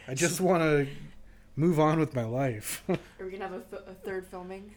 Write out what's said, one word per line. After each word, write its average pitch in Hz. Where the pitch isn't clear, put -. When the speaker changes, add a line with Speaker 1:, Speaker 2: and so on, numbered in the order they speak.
Speaker 1:
I 131
just 170
wanna 160
move 156
on 156
with 151
my 120
life. 120
<laughs> -
Speaker 2:
Are 180
we 185
gonna 196
have 180
a, 185
th-, -
a 190
third 190
filming? 190